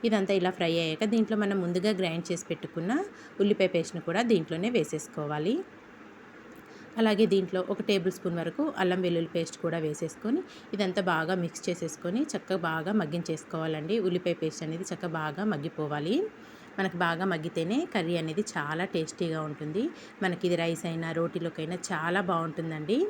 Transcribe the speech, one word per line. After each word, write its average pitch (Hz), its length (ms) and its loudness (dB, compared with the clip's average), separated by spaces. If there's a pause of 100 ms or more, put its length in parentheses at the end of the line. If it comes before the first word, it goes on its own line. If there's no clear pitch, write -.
ఇదంతా 202 320 4
ఇలా 180 180 4
ఫ్రై 170 140 2 (120)
అయ్యాక 156 200 0 (100)
దీంట్లో 220 280 4
మనం 202 220 2
ముందుగా 180 360 2
గ్రైండ్ 170 300 0
చేసి - 200 -4
పెట్టుకున్న 170 420 -4 (500)
ఉల్లిపాయ 196 340 6
పేస్ట్‌ని 165 320 -2
కూడా 185 140 2 (100)
దీంట్లోనే 175 460 2
వేసేసుకోవాలి. 151 760 -2 (1500)
అలాగే 214 220 6 (100)
దీంట్లో 185 280 2 (100)
ఒక 196 80 -4 (120)
టేబుల్ 185 240 2
స్పూన్ 170 260 -2
వరకు 170 200 -2 (200)
అల్లం 180 240 4
వెల్లుల్లి 170 300 0
పేస్ట్ 165 280 -2
కూడా 165 220 0
వేసేసుకొని 190 560 -2 (340)
ఇదంతా 190 240 2 (120)
బాగా 160 220 2 (100)
మిక్స్ - 240 -6
చేసేసుకొని 175 520 -2 (140)
చక్కగా 190 260 -2 (100)
బాగా 160 320 0
మగ్గించేసుకోవాలండి. 160 960 -2 (120)
ఉల్లిపాయ 175 340 0
పేస్ట్ 160 240 -2
అనేది 165 260 -6
చక్కగా 170 200 -4 (100)
బాగా 156 220 -2 (100)
మగ్గిపోవాలి. 151 640 -2 (600)
మనకు 180 240 0
బాగా 170 300 2
మగ్గితేనే 165 440 0 (160)
కర్రీ 175 300 0
అనేది 160 200 -2 (120)
చాలా 156 300 0 (100)
టేస్టీగా 160 440 -2 (100)
ఉంటుంది. 156 360 -4 (400)
మనకి 180 240 0
ఇది 175 140 4
రైస్ 165 280 0
అయినా 165 200 -2 (100)
రోటీలోకైనా 170 580 -2 (120)
చాలా 170 320 0 (100)
బాగుంటుందండి. 165 640 0 (120)